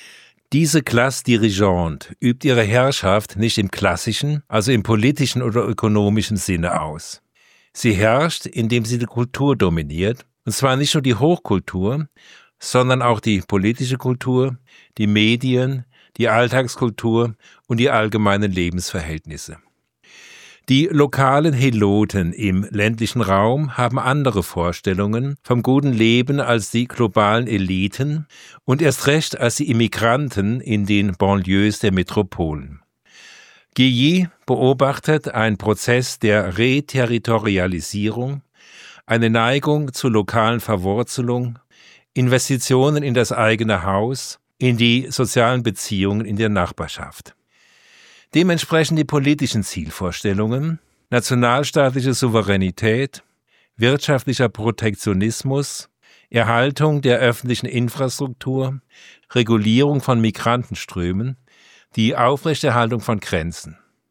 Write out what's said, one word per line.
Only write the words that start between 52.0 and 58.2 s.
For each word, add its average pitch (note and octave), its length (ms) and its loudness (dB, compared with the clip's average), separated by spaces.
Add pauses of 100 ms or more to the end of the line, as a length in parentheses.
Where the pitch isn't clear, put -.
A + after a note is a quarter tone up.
Souveränität, A2 1080 0 (520)
wirtschaftlicher B2+ 720 0
Protektionismus, A2 1400 -4 (400)
Erhaltung C3 720 2
der A#2+ 180 2
öffentlichen B2 460 0
Infrastruktur, C3 1120 -4 (520)